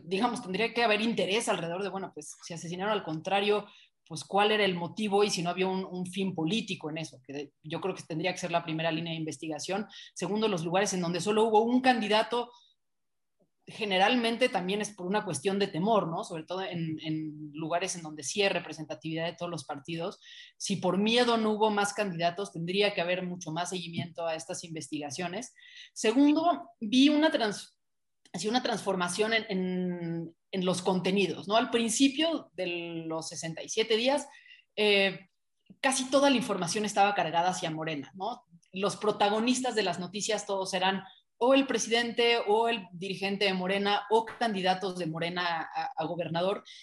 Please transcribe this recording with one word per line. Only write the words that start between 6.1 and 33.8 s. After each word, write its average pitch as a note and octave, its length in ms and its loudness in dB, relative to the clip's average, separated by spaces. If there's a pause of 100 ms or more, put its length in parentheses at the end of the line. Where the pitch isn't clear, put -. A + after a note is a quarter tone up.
político E3 560 -2
en D#3 80 -6
eso? D#3 260 -10
Que - 80 -14
de, C#3+ 200 -10 (100)
yo D#3 180 -8
creo F#3 140 -4
que - 80 -12
tendría F3 300 -4
que F3+ 60 -10
ser F3 120 -6
la E3+ 140 0
primera D#3+ 260 -2
línea E3 220 -4
de D#3+ 60 -4
investigación. D#3+ 680 -6 (260)
Segundo, G#3 360 0
los F3 160 0
lugares F#3+ 280 2
en F#3 80 -2
donde F3 200 -2
solo G#3+ 240 2
hubo A3 180 6
un A#3+ 180 4
candidato, A#3+ 720 2 (1160)
generalmente A3+ 800 2
también G3 320 -2
es G3+ 100 -6
por F3+ 160 -10
una G3+ 180 0
cuestión G3 340 -2
de G3 80 2
temor, G3+ 400 2
¿no? E3+ 160 -4
Sobre E3 220 -10
todo F#3 180 -6
en, E3 380 -4
en D#3 520 -6
lugares E3+ 440 -2
en E3+ 60 -12
donde D3+ 200 -12
sí G3+ 180 -4
hay G3 80 4
representatividad D#3+ 800 -4
de F3 80 -6
todos F3 160 -8
los E3 140 -8
partidos. E3 560 -8 (360)
Si - 200 -2
por F3+ 220 0
miedo A#3 380 4
no A3 140 2
hubo G#3+ 200 2
más G3+ 220 2
candidatos, F3+ 600 -2
tendría F#3+ 420 0
que F#3+ 60 0
haber F3+ 240 0
mucho F3+ 260 -8
más E3+ 200 -4
seguimiento E3+ 540 -6
a E3 120 -2
estas E3+ 260 -10
investigaciones. E3 920 -8 (400)
Segundo, D4 840 4
vi B3+ 300 4
una D4+ 240 4
trans-, A3 440 -2 (560)
así F3 140 -6
una A#3+ 160 2
transformación G3+ 720 0
en, A3 160 0
en, F3+ 880 -2 (160)
en F#3+ 120 0
los F3+ 160 2
contenidos, F#3 680 0
¿no? G#3 80 2
Al A#3+ 140 2
principio C4+ 840 2
de F3+ 140 -4 (420)
los D#3+ 220 -6
sesenta E3 340 -8
y - 40 -12
siete A3 280 0